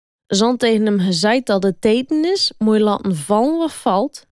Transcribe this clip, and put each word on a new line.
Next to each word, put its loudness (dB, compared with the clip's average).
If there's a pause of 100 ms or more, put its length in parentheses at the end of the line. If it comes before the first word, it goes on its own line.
(280)
Ze -2
hadden 2
tegen 0
hem 0
gezegd 0
dat 0
het -2
eten 0
is, -4
moet 2
je 2
laten -2
vallen 0
wat -2
valt, -2